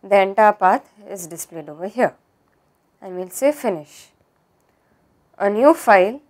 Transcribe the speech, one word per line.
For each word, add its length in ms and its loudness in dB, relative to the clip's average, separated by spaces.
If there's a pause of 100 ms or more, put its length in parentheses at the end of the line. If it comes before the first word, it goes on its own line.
The 200 2
entire 320 2
path 360 0 (200)
is 180 -14
displayed 400 -16
over 220 -14
here 260 -4 (840)
and 160 -14
we 60 -8
will 60 -14
say 220 -2
finish. 560 -8 (1300)
A 120 -2
new 240 4
file 560 2